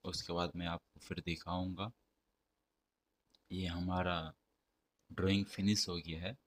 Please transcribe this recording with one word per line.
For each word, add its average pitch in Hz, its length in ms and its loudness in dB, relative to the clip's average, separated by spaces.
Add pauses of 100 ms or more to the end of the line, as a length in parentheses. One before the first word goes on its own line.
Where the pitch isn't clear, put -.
उसके 87 280 -4
बाद 87 220 2
मैं 87 120 -2
आपको - 320 -6
फिर 85 260 -6
दिखाऊँगा। 90 680 -2 (1600)
ये 92 160 -2
हमारा 90 500 2 (920)
ड्राइंग 98 360 4
फिनिश 101 440 2
हो 87 80 -2
गया 82 240 -4
है। 104 140 -4 (120)